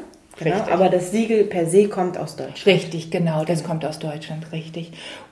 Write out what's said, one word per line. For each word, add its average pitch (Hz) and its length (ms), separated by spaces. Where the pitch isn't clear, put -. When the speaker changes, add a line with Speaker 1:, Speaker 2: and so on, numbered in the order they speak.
Speaker 1:
Genau, 165 180
Speaker 2:
Richtig. 214 180
Speaker 1:
aber 180 160
das 180 220
Siegel 214 340
per 180 200
se 196 220
kommt 180 300
aus - 180
Deutschland. 135 300
Speaker 2:
Richtig, 170 440
genau, 160 360
das 170 140
Speaker 1:
Genau. 180 100
Speaker 2:
kommt 160 160
aus 156 140
Deutschland, 160 520
richtig. 165 400